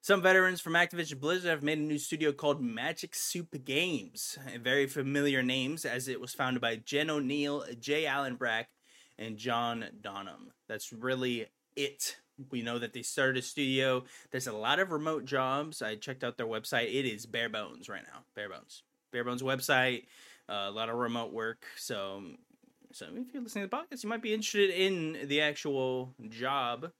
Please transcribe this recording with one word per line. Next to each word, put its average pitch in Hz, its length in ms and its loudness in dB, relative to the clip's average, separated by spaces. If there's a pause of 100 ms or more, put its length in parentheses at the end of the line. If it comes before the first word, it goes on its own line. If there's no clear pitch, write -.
Some 196 200 4
veterans 185 360 8
from 165 140 -4
Activision 170 460 2
Blizzard 175 320 0
have 151 100 2
made 151 160 2
a 151 40 0
new 151 180 0
studio 151 320 0
called 143 280 2
Magic 123 540 -4
Soup 165 500 -6
Games, 135 760 -2 (200)
very 135 280 4
familiar 139 560 2
names 131 420 0
as 127 220 -2
it 127 120 -4
was 123 140 -10
founded 127 260 0
by 117 180 0
Jen 143 340 0
O'Neill, 143 520 0 (160)
J 147 280 0
Allen 135 280 0
Brack, 117 340 0 (500)
and 110 180 -8
John 117 480 0 (160)
Donham. 98 520 -10 (140)
That's - 240 -8
really 123 540 -2 (300)
it. - 420 -4 (320)
We 120 140 -4
know 120 160 0
that 117 140 -6
they 120 100 -10
started 131 340 2
a 123 60 -2
studio. 131 600 2 (260)
There's 131 160 -4
a 113 60 -6
lot 117 260 2
of 190 120 2
remote 156 340 -2
jobs. 135 580 0
I 110 140 -4
checked 131 260 -8
out 120 140 -4
their 113 100 -2
website. 113 440 0
It 135 140 0
is 110 220 -4
bare 117 220 -2
bones 95 380 -8
right 98 140 -10 (100)
now. - 100 -18 (120)
Bare 104 160 -8
bones. 65 320 -16 (300)
Bare 120 120 -2
bones 123 200 -2
website. 131 640 4 (440)
Uh, 101 200 -2
a - 20 -8
lot 113 180 -2
of 117 60 -2
remote 117 360 0
work. 113 360 -4 (100)
So, 98 460 -6 (680)
so - 220 -14
if 247 220 -10
you're 262 80 -6
listening 202 260 -6
to - 0 -
the 247 80 -2
podcast, 294 240 -10
you 208 80 -6
might 226 140 -4
be 220 100 0
interested 208 380 4
in 170 560 2
the 143 140 4
actual 131 720 0 (120)
job. 123 640 -2 (100)